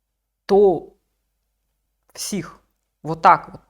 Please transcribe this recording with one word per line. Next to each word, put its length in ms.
то 420
всіх. 460
Отак 500
от. 60